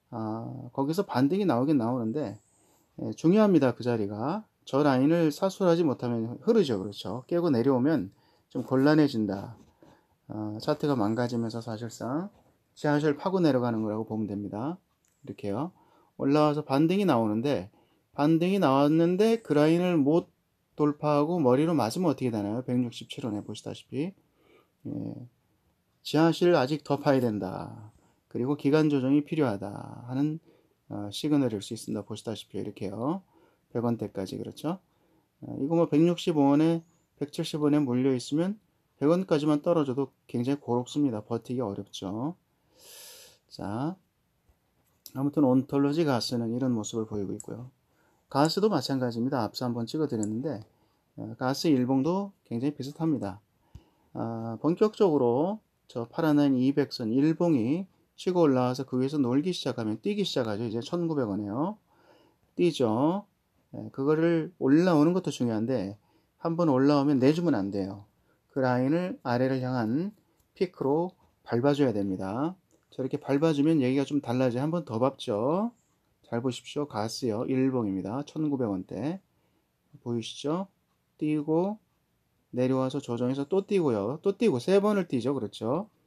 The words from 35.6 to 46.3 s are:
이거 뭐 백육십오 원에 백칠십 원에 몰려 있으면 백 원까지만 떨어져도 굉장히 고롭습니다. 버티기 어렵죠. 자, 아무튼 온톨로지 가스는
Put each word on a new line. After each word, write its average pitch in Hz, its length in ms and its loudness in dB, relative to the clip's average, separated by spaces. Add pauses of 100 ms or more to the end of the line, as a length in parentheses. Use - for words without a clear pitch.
이거 151 140 -2
뭐 165 140 2
백육십오 165 520 2
원에 156 440 4 (340)
백칠십 156 420 -6
원에 147 200 2
몰려 127 340 0
있으면 165 440 -2 (400)
백 135 80 0
원까지만 156 560 2
떨어져도 139 500 0 (140)
굉장히 131 340 -2
고롭습니다. 123 640 -2
버티기 120 380 -6
어렵죠. 104 760 -8 (1120)
자, 123 480 -8 (1200)
아무튼 143 300 2
온톨로지 139 600 2
가스는 117 500 0